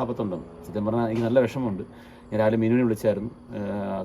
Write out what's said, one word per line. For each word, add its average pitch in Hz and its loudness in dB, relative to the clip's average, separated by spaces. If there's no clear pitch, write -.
ആപത്തുണ്ടാവും. 107 -4
സത്യം 104 -4
പറഞ്ഞാൽ 117 0
എനിക്ക് 117 0
നല്ല 127 6
വിഷമമുണ്ട്. 113 -4
ഞാൻ 107 -4
രാവിലെ 110 4
മീനുവിനെ 123 4
വിളിച്ചായിരുന്നു, 107 0
ഏഹ്, 101 -4